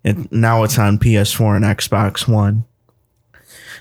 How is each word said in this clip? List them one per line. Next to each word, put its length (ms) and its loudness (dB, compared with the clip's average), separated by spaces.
It, 300 -2
now 300 2
it's 140 0
on 220 2
P 160 2
S 160 0
four 240 0
and 80 0
Xbox 640 -2
One. 380 0